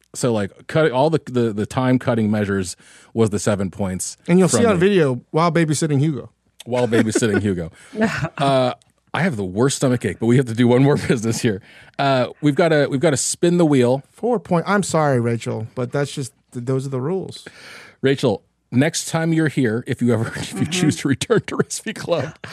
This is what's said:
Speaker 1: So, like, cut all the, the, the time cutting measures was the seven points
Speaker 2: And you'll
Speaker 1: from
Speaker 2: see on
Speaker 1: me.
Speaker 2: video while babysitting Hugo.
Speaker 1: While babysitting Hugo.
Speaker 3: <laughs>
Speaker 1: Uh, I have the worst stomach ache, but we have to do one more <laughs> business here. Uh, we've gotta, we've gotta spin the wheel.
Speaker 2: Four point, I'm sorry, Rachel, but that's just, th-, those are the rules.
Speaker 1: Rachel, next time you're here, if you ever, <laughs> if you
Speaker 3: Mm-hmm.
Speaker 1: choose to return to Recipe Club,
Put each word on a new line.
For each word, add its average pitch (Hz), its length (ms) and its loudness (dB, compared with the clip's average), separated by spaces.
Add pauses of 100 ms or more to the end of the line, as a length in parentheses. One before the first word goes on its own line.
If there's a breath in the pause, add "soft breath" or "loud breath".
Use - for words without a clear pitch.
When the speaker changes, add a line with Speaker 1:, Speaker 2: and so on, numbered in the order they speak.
(160)
Speaker 1:
So, 123 180 -2
like, 101 340 -6
cut 156 240 2
all 131 180 2
the, 160 160 0
the, 120 280 0
the 101 120 -2
time 127 340 0
cutting 113 320 0
measures 98 440 -2 (380 soft breath)
was 113 160 2
the 101 100 -4
seven 98 300 -2
points 92 480 -8 (100)
Speaker 2:
And 175 120 4
you'll 185 80 6
Speaker 1:
from 220 140 0
Speaker 2:
see 240 40 4
on 220 100 4
Speaker 1:
me. 175 40 0
Speaker 2:
video 165 420 2 (100)
while 165 200 0
babysitting 151 480 0
Hugo. 143 320 -4 (340)
Speaker 1:
While 123 220 0
babysitting 113 540 0
Hugo. 87 300 -4 (220 loud breath)
Speaker 3:
<laughs> 165 440 -4
Speaker 1:
Uh, 135 360 2 (400)
I 135 80 -2
have 170 140 -2
the 104 100 -4
worst 110 320 0
stomach 123 280 0
ache, 90 140 -4
but 113 80 -4
we 120 100 6
have 135 100 4
to 113 60 -4
do 120 140 2
one 123 160 6
more 139 140 4
<laughs> - 100 -6
business 113 340 0
here. 107 200 -2 (380 soft breath)
Uh, 135 280 2 (140)
we've 147 140 2
gotta, 156 340 4
we've 139 100 -2
gotta 147 180 2
spin - 400 0
the 175 80 4
wheel. 135 460 2
Speaker 2:
Four 226 280 -2
point, 170 280 -2
I'm 196 160 0
sorry, 147 360 2
Rachel, 113 560 -4
but 123 160 -6
that's 139 220 -2
just, 135 200 -10 (180)
th-, 123 140 -10
those 131 200 -4
are 139 40 -10
the 135 120 -6
rules. 175 440 -8 (560 loud breath)
Speaker 1:
Rachel, 131 420 0 (280)
next 139 380 0
time 165 240 0
you're 160 140 2
here, 120 400 0
if - 140 -4
you 120 120 2
ever, 110 140 0
<laughs> - 120 -10
if - 140 -10
you - 80 -6
Speaker 3:
Mm-hmm. 151 100 -4
Speaker 1:
choose 175 260 0
to - 100 -4
return 151 400 0
to - 80 -8
Recipe - 380 -4
Club, 160 420 -4 (180 loud breath)